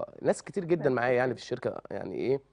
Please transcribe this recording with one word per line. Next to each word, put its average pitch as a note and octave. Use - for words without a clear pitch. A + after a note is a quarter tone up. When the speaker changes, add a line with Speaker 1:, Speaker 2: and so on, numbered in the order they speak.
Speaker 1:
ناس F3
كتير -
جدا D#3+
Speaker 2:
ناس C#3
Speaker 1:
معايا B2
يعني B2
Speaker 2:
كتير. A2+
Speaker 1:
في -
الشركه، A#2+
يعني G2
ايه، B2